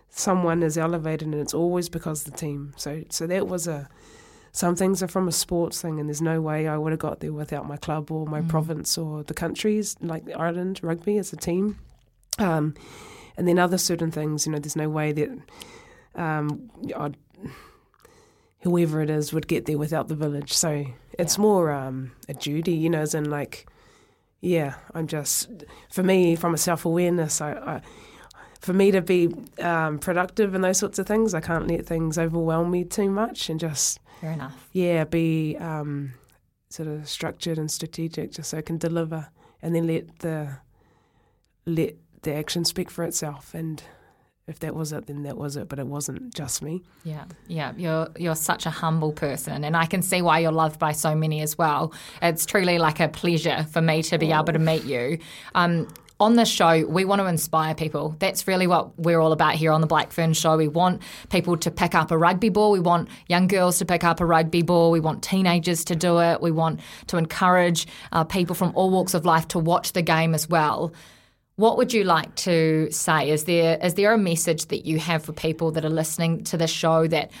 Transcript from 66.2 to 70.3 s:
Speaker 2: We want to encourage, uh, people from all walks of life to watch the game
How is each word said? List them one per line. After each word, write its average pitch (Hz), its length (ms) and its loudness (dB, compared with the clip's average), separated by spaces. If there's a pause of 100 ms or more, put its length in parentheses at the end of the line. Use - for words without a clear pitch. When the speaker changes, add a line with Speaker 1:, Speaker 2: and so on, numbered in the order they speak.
Speaker 2:
We 170 100 2
want 160 300 0 (260)
to 180 100 -2
encourage, 175 720 4 (240)
uh, 160 140 2
people 175 300 0
from 175 200 0
all 185 140 4
walks 185 240 2
of 165 120 0
life 160 240 4
to 180 100 0
watch 165 340 2
the 180 80 0
game 165 340 2